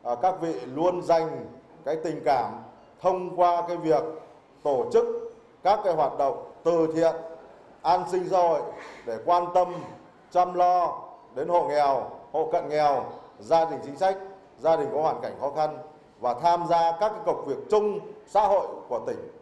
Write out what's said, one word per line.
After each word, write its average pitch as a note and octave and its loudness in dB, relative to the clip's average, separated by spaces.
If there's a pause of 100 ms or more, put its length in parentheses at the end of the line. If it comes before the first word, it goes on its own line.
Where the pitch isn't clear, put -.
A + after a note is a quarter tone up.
à, A#2+ -4 (100)
các F#3 2
vị E3 -2 (200)
luôn F3 0
dành D#3+ 0 (380)
cái D3+ -2
tình D3+ -4
cảm B2 2 (480)
thông F3+ -2
qua F3 4
cái F3 -4
việc D#3 2 (600)
tổ B2 0
chức A#3 4 (560)
các G#3 4
cái F3+ 2
hoạt D3 0
động C#3 -2 (120)
từ D#3+ 2
thiện, E3 4 (680)
an F3+ 2
sinh F3+ -2
xã F#3 4
hội E3 4 (460)
để A2+ -6
quan F3 4 (100)
tâm, F3+ 4 (640)
chăm F3+ 2
lo F3+ 2 (340)
đến D#3 -4
hộ F3 2
nghèo, C#3 2 (220)
hộ D#3 -2
cận E3 -2
nghèo, C#3+ 0 (260)
gia D#3+ 2
đình C3+ -6
chính C#3+ -12
sách, F#3+ 2 (420)
gia D#3+ 2
đình D3 -2
có D3 0
hoàn C3+ -2
cảnh G#2+ -8
khó C#3+ -4
khăn D#3 -2 (420)
và A#2+ -2
tham E3+ 2
gia E3+ 4
các G#3+ 2
cái F#3 -6
công - -2
việc C3+ -4 (120)
chung G#3 2 (260)
xã G#3 2
hội G3 2 (220)
của A#2 -6
tỉnh. - -8 (140)